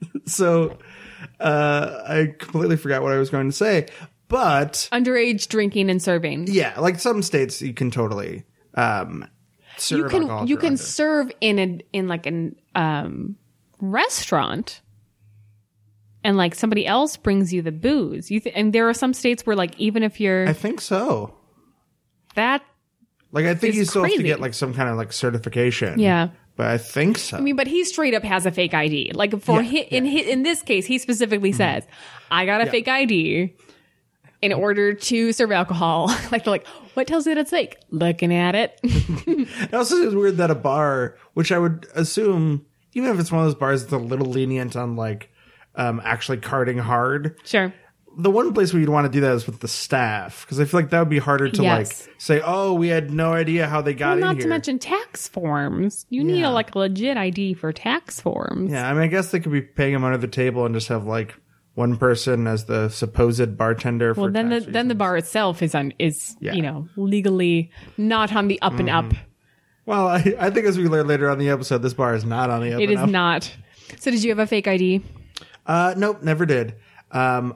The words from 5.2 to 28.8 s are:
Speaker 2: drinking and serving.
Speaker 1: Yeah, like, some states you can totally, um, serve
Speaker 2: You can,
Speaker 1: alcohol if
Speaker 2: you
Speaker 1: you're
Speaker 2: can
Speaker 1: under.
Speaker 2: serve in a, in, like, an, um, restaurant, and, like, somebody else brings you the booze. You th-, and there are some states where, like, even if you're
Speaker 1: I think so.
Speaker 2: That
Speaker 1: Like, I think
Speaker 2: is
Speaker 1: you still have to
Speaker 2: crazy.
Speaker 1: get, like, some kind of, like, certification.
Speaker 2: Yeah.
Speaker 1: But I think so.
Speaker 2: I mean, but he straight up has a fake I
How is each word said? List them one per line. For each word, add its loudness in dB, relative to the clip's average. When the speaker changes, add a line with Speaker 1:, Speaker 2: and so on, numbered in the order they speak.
Speaker 2:
drinking 0
and 0
serving. -2
Speaker 1:
Yeah, 0
like, 0
some 0
states 0
you -6
can -2
totally, -4
um, -2
serve -2
Speaker 2:
You 0
can, 2
Speaker 1:
alcohol -4
if -2
Speaker 2:
you 2
Speaker 1:
you're -4
Speaker 2:
can 0
Speaker 1:
under. -4
Speaker 2:
serve 0
in 2
a, -2
in, -2
like, -4
an, -4
um, -2
restaurant, -2
and, 4
like, 2
somebody 0
else 0
brings 2
you -2
the -4
booze. -2
You 0
th-, -8
and 2
there 4
are 2
some 0
states -2
where, 2
like, -2
even 0
if -2
you're 2
Speaker 1:
I 2
think -4
so. -2
Speaker 2:
That 0
Speaker 1:
Like, 0
I 2
think 0
Speaker 2:
is 0
Speaker 1:
you 2
still 0
have 2
to 2
Speaker 2:
crazy. 0
Speaker 1:
get, 0
like, -6
some -4
kind 0
of, -2
like, -6
certification. -2
Speaker 2:
Yeah. 4
Speaker 1:
But -2
I 0
think 0
so. -8
Speaker 2:
I -4
mean, 0
but 0
he 0
straight 0
up 0
has 0
a 2
fake -2
I 2